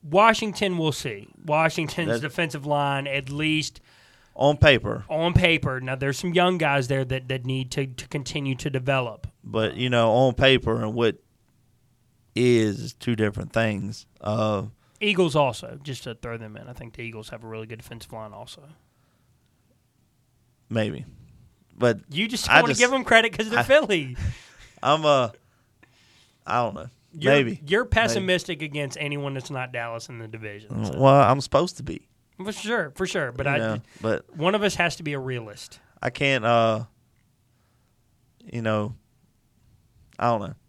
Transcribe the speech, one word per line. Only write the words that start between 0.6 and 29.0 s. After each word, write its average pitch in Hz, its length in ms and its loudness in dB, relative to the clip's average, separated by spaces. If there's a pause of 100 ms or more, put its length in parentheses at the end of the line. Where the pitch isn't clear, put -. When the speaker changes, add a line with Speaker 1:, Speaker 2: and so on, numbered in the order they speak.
Speaker 1:
we'll 160 140 0
see. 104 360 -8 (180)
Washington's 160 600 0
Speaker 2:
That 117 140 0
Speaker 1:
defensive 147 440 -4
line, 143 420 0
at 139 240 -4
least 156 500 -2 (540)
Speaker 2:
on 143 220 4
paper. 110 520 6
Speaker 1:
on 165 240 0
paper. 151 480 2
Now, 127 140 -6
there's 135 240 -2
some 180 140 -4
young 180 260 2
guys 143 280 0
there 135 180 -2
that, 127 240 -6
that 131 160 -6
need 131 260 -4
to, 139 160 -4
to 123 220 -14
continue 139 460 -4
to 139 140 -6
develop. 127 560 -2 (180)
Speaker 2:
But, 110 340 -2
you 123 120 0
know, 117 220 4
on 123 240 4
paper 123 480 4
and 110 100 -4
what 117 240 2 (1160)
is, 113 460 4
is 110 120 -10
two - 220 -2
different 104 360 -2
things. 107 540 -2 (160)
Uh, 107 440 -2 (360)
Speaker 1:
Eagles 185 340 0
also, 139 460 -2
just 139 220 -12
to 120 100 -12
throw 117 240 -10
them 110 180 -14
in. - 120 -16
I 123 60 -16
think 120 220 -18
the 123 60 -14
Eagles 113 280 -12
have 117 140 -16
a 113 40 -16
really 110 180 -12
good 110 140 -14
defensive 113 340 -16
line 110 180 -12
also. 101 300 -18 (2000)
Speaker 2:
Maybe. 107 360 -2 (720)
But 113 220 2 (100)
Speaker 1:
You 180 180 -2
just 233 220 -4
Speaker 2:
I 147 120 8
Speaker 1:
wanna 240 120 4
Speaker 2:
just 208 60 -2
Speaker 1:
give 247 140 4
'em 262 100 0
credit 226 340 4
'cause 220 120 -2
they're 233 100 2
Speaker 2:
I, 120 40 2
Speaker 1:
Philly. 190 520 2 (340)
Speaker 2:
<laughs> - 340 -20
I'm 156 220 4
a, 131 280 4 (1120)
I 123 160 0
don't 113 140 -4
know. 78 120 -12 (300)
Speaker 1:
You're, 139 160 2
Speaker 2:
Maybe. 123 320 2
Speaker 1:
you're 196 180 0
Speaker 2:
Maybe. 247 80 -8
Speaker 1:
pessimistic 185 680 0
against 143 380 -6
anyone 143 340 -6